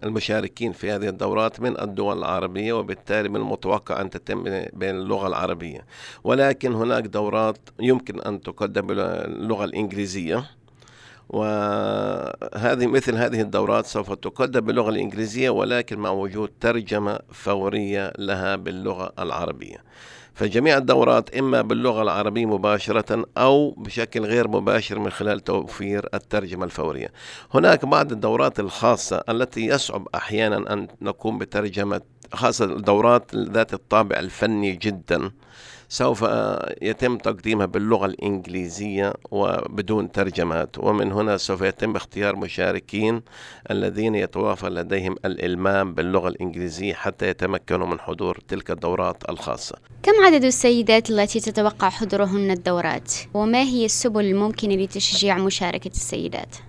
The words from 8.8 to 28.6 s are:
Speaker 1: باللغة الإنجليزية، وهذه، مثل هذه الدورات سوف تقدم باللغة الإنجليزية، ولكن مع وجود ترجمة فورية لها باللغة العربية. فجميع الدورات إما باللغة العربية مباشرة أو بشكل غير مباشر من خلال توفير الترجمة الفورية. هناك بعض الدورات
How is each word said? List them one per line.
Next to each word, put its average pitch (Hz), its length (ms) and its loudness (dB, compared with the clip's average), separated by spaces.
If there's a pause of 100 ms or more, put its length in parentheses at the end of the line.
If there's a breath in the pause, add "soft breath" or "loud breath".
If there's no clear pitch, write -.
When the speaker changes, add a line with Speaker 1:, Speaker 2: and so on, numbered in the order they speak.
Speaker 1:
باللغة 95 800 -2
الإنجليزية، 98 840 -4 (800 soft breath)
وهذه، 104 1600 -2
مثل 127 280 2
هذه 117 260 0
الدورات 104 460 0
سوف 101 260 -4
تقدم 123 480 -2
باللغة 110 300 0
الإنجليزية، 107 600 -2
ولكن 110 480 0
مع 104 120 -2
وجود 98 400 -4 (100)
ترجمة 104 580 0 (140)
فورية 101 840 -2
لها 95 380 -2
باللغة 92 640 -6
العربية. 78 580 -6 (580 loud breath)
فجميع 120 420 4
الدورات 127 600 4
إما 127 260 2
باللغة 113 400 0
العربية 104 440 0
مباشرة 107 800 0 (120)
أو 139 320 6
بشكل 113 540 -4
غير 110 240 2
مباشر 104 500 0
من 104 120 -2
خلال 101 300 -2
توفير 101 760 -4
الترجمة 95 500 -4
الفورية. 76 480 -6 (420 loud breath)
هناك 165 300 6
بعض 147 280 2
الدورات 113 480 2